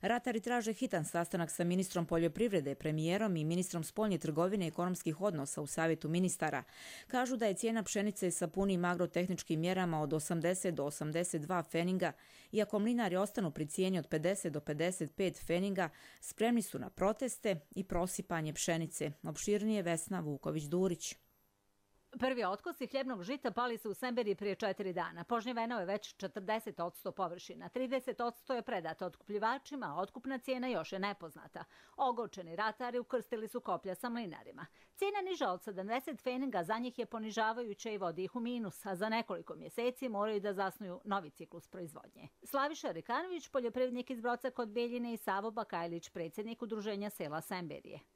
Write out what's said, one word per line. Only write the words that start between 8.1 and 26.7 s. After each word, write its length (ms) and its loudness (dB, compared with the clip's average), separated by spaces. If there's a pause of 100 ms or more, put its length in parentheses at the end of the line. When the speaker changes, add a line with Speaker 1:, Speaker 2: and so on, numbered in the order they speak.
Speaker 1:
sa 180 0
punim 360 4
agrotehničkim 760 2
mjerama 400 2
od 120 2
osamdeset 600 2
do 100 0
osamdeset 580 0
dva 200 0
feninga. 500 2 (400)
Iako 260 2
mlinari 380 2
ostanu 340 2
pri 160 -2
cijeni 320 2
od 100 -2
pedeset 440 0
do 140 -2
pedeset 500 0
pet 300 0
feninga, 420 2 (320)
spremni 420 2
su 160 -4
na 120 -6
proteste 680 2 (140)
i 100 -2
prosipanje 680 -2
pšenice. 600 0 (100)
Opširnije 600 2
Vesna 400 0
Vuković-Durić. 960 0 (1000)
Speaker 2:
Prvi 260 2
otkosi 420 -2
hljebnog 360 -2
žita 280 -2
pali 280 0
su 120 -4
u 40 -2
Semberiji 400 2
prije 200 0
četiri 380 0
dana. 320 -2
Požnjeveno 560 0
je 60 0
već 300 -2
četrdeset 640 -4